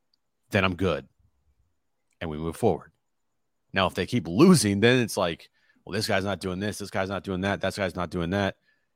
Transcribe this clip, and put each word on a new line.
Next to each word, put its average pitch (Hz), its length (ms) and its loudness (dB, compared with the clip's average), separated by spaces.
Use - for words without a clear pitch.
then 98 120 2
I'm 92 120 2
good. 82 320 0
And 85 100 -8
we 76 80 -6
move 80 180 -6
forward. 90 360 -2
Now, 95 140 2
if 82 60 -4
they 92 120 -2
keep 98 220 -4
losing, 110 520 6
then 123 200 4
it's 110 180 -4
like, 87 320 -4
"Well, - 80 -12
this 101 140 -2
guy's 98 180 0
not 98 140 -4
doing 92 200 -6
this. 101 180 -6
This 98 140 -12
guy's 95 180 -4
not 95 140 -6
doing 92 180 -4
that. 95 200 -2
That 95 140 -2
guy's 92 200 -4
not 87 140 -4
doing 85 220 -4
that." 98 260 0